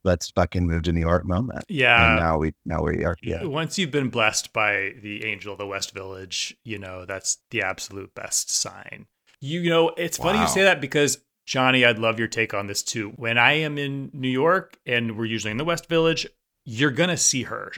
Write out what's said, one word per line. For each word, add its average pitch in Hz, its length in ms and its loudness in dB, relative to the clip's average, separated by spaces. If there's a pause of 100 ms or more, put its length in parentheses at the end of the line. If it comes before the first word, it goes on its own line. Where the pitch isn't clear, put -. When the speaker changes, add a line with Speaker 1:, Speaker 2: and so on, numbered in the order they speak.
Speaker 1:
"Let's 90 260 0
fucking 90 380 2
move 82 160 0
to 85 80 0
New 85 80 2
York" 87 260 2
moment. 98 440 -2
Speaker 2:
Yeah. 120 420 6
Speaker 1:
And 110 80 4
now 82 180 2
we, 78 160 0 (120)
now 80 180 -2
we 80 220 0
are 85 160 0
here. 85 260 -6
Speaker 2:
Once 156 320 -4
you've 165 120 -2
been 135 180 -2
blessed 110 440 0
by 101 480 0
the 104 240 -10
angel 101 280 -8
of 95 60 -12
the 101 60 -8
West 98 280 -8
Village, 95 720 -10
you 107 140 -10
know, 92 280 -14
that's 95 340 -6 (100)
the 110 140 -2
absolute 95 500 -8
best - 380 -6
sign. - 560 -8 (340)
You, 156 200 -6
you 170 80 0
know, 165 280 6
it's 170 200 -4
funny 196 220 2
you - 40 4
Speaker 3:
Wow. - 60 2
Speaker 2:
say 190 140 2
that 190 180 4
because, 143 380 0 (260)
Johnny, 127 400 4
I'd 113 140 6
love 113 200 2
your 113 80 0
take 110 260 -2
on 101 140 -4
this 101 160 -6
too. 110 320 -6
When 117 220 -2
I 123 160 6
am 151 240 -2
in 139 360 -6
New 131 160 -4
York, 160 560 0
and 117 320 -2
we're 113 80 -4
usually 107 260 -4
in 110 60 -4
the 143 80 -4
West 165 220 -4
Village, 165 400 2 (380)
you're 127 260 0
gonna 165 260 0
see 127 260 0
her 101 340 -10